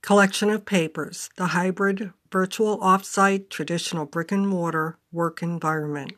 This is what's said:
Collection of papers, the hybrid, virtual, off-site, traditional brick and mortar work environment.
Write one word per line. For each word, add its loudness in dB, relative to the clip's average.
Collection 4
of -2
papers, -2
the -2
hybrid, -2
virtual, 0
off-site, 2
traditional -4
brick -4
and 2
mortar 0
work -2
environment. -4